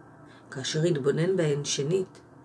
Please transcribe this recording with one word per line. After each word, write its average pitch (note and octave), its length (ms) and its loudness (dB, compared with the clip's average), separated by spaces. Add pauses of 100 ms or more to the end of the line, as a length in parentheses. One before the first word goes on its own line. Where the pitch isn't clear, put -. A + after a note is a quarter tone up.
(500)
כאשר C#3 320 -2
התבונן D#3+ 540 2
בהן D3 280 0
שנית, F3 560 -2 (240)